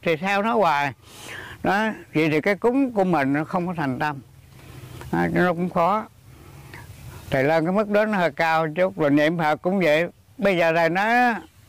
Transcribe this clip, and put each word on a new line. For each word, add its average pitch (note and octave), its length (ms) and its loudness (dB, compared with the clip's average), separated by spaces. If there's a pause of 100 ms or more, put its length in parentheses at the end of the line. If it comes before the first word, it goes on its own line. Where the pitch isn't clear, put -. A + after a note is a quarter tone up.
thì E3+ 140 0
theo G3 260 -2
nó A3+ 120 0
hoài. D3 400 2 (680)
Đó, G3+ 260 2 (240)
vậy D#3 160 2
thì D3+ 120 0
cái G3 140 2
cúng B3 380 0
của G3 100 2
mình C#3+ 300 2
nó D3+ 100 0
không F3 240 -4
có F#3 100 -6
thành C3+ 220 -2
tâm. D3 200 -4 (920)
Đó, E3+ 80 -2 (140)
nó F3 200 2
cũng F3 160 -4
khó. F#3+ 360 0 (1200)
Thầy C3+ 140 0
Lan D#3 220 2
cái F3+ 80 -2
mức G#3 160 0
đó G#3 160 2
nó G#3+ 120 -2
hơi E3 140 0
cao D#3+ 440 0
chút, F#3 220 -2
rồi D3+ 120 2
niệm D3+ 280 4
Phật D3+ 240 0
cũng F#3+ 180 0
vậy. E3 280 2 (300)
Bây F#3+ 200 2
giờ E3 160 4
thầy E3 160 2
nói, A3+ 440 2 (360)